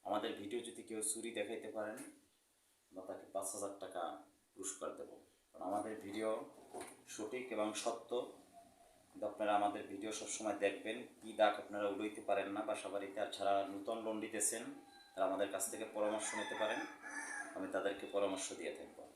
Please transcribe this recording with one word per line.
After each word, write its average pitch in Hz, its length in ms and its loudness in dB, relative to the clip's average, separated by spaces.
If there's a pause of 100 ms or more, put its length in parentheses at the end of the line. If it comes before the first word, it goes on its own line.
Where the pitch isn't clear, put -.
আমাদের 98 240 2 (100)
ভিডিও 117 260 -2
যদি 117 220 -10
কেউ 110 120 -2 (100)
চুরি 113 180 -2 (100)
দেখাইতে 104 380 -2
পারেন, 107 200 -2 (920)
আমরা 92 160 -10
তাকে 95 260 -6
পাঁচ 95 220 0
হাজার 98 180 -2 (100)
টাকা 90 200 -2 (500)
পুরস্কার - 440 -4
দেব, - 140 -10 (400)
কারণ 82 180 -10
আমাদের 107 240 0 (120)
ভিডিও 110 240 0 (880)
সঠিক 127 300 -4 (100)
এবং 107 120 4 (160)
সত্য। - 280 0 (960)
কিন্তু 104 220 -4
আপনারা 104 280 4
আমাদের 104 320 2
ভিডিও 104 280 -4
সবসময় 104 460 0
দেখবেন, 104 320 2 (220)
কী 110 100 -10 (100)
দাগ 104 140 10 (100)
আপনারা 104 260 0
উড়াইতে 104 400 0
পারেন 98 260 6
না 107 140 0
বাসা 104 200 0
বাড়িতে। 98 340 -2
আর - 140 0
যারা 98 160 6 (200)
নতুন 117 320 -2
লন্ড্রি 110 280 0
দিয়েছেন, 110 300 2 (500)
তারা 95 160 4
আমাদের 98 240 4
কাছ 95 180 0
থেকে 110 140 -4 (100)
পরামর্শ 107 320 4 (120)
নিতে 104 220 -2
পারেন, 110 180 2 (760)
আমি 92 200 -2
তাদেরকে 98 300 2 (100)
পরামর্শ 95 320 4 (120)
দিয়ে 80 180 -2
থাকবো। - 260 -12 (120)